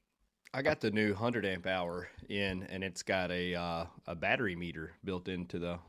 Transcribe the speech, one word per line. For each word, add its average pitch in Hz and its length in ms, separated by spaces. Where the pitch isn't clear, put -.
I 131 80
got 151 180
the 110 120
new 104 220
hundred 113 320
amp 92 220
hour 90 400
in, 98 340
and 95 200
it's 95 200
got 92 280
a, 90 240
uh, 85 300
a 87 80
battery 101 400
meter 80 380
built 90 240
into 90 320
the, 87 180